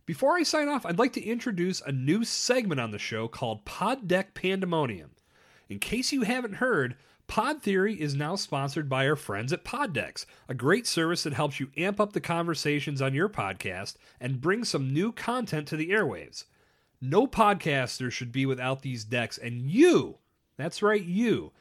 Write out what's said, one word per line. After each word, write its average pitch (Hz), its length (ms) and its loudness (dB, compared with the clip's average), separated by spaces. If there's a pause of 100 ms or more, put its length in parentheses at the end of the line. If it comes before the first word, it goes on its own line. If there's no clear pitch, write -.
Before 269 280 2
I 349 60 2
sign 302 280 2
off, 285 180 -2
I'd 170 100 0
like 240 160 4
to 233 100 -4
introduce 190 580 -2
a 139 100 -6
new 139 320 2
segment 220 580 0
on 117 80 -4
the 104 80 -8
show 110 300 -4
called 110 360 -6
Pod 233 440 -2
Deck 185 260 0
Pandemonium. 160 800 -2 (580)
In 101 80 -8
case 233 340 -2
you 269 120 0
haven't 233 320 -2
heard, 151 420 0 (300)
Pod 269 340 0
Theory 196 320 2
is 151 220 -2
now 147 200 -2
sponsored 139 540 -4
by 135 180 2
our 151 80 4
friends 117 380 -4
at 175 100 -4
Poddex, 170 640 -4 (220)
a 131 80 -6
great 165 320 2
service 170 340 2
that 151 120 -2
helps 143 260 -2
you 131 180 -6
amp 196 220 0
up 208 140 2
the 175 60 0
conversations 151 840 0
on 135 100 0
your 170 160 2
podcast 98 680 -6 (220)
and 123 220 -4
bring 196 220 0
some 135 280 -2
new 180 200 0
content 226 560 -4
to 160 100 -8
the 160 140 -2
airwaves. 139 540 -2 (540)
No 175 280 4
podcaster 143 840 2
should 120 200 -8
be 135 160 2
without 131 340 -2
these 123 220 -8
decks, 113 340 -2
and 120 240 -6
you, 170 560 6 (400)
that's 160 240 -4
right, 208 220 4
you, 175 580 2